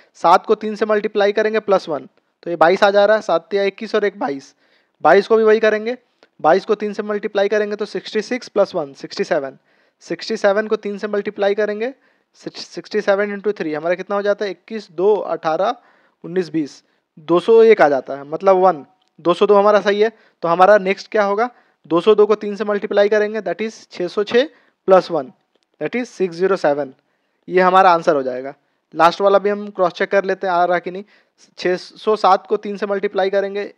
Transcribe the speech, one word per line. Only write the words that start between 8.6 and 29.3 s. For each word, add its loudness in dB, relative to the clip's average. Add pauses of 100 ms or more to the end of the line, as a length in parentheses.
वन, -8
सिक्सटी -10
सेवन। -6 (420)
सिक्सटी -8
सेवन 0
को -2
तीन -10
से -10
मल्टीप्लाई -4
करेंगे, -6 (400)
सिक्स, -16
सिक्सटी -8
सेवन 0
इंटू -4
थ्री, -8
हमारा -2
कितना -6
हो -2
जाता -2
है, -6
इक्कीस, -14
दो, 0
अठारह, -4 (480)
उन्नीस, -6
बीस, -8 (340)
दो 0
सौ 4
एक 6
आ 6
जाता -4
है, -18
मतलब 2
वन, 2 (340)
दो 0
सौ 0
दो 4
हमारा 4
सही -2
है। 0 (300)
तो -4
हमारा 6
नेक्स्ट -6
क्या 0
होगा, -2 (360)
दो 0
सौ 4
दो 6
को 0
तीन -6
से -8
मल्टीप्लाई 0
करेंगे, -2
that -8
is -10
छः -8
सौ -4
छः 0 (380)
प्लस 4
वन, -6 (500)
that -6
is -4
सिक्स -6
ज़ीरो 0
सेवन। -2 (540)
ये 0
हमारा 4
आंसर 2
हो 0
जाएगा। -8 (400)
लास्ट 2
वाला 4